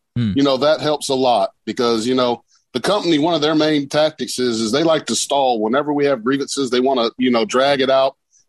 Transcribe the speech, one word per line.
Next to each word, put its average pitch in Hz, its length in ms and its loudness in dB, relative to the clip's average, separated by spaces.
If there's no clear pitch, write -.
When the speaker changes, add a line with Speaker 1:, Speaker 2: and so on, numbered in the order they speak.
Speaker 1:
Hmm. 113 180 0
Speaker 2:
you 139 80 0
know, 135 160 2
that 147 240 2
helps 147 260 -4
a 139 60 0
lot 123 380 2
because, 117 420 0
you 127 80 0
know, 123 300 0
the 127 60 -4
company, 180 380 0
one 165 140 0
of 156 80 0
their 156 140 0
main 151 340 0
tactics 151 500 -2
is, 120 220 -2
is 110 100 -2
they 143 120 0
like 160 240 0
to 113 100 -4
stall. 131 440 0
Whenever 139 300 -2
we 143 140 0
have 135 180 0
grievances, 135 480 -2
they 123 100 2
wanna, 127 360 0
you 127 140 0
know, 113 160 2
drag 131 340 0
it 127 80 0
out, 135 280 2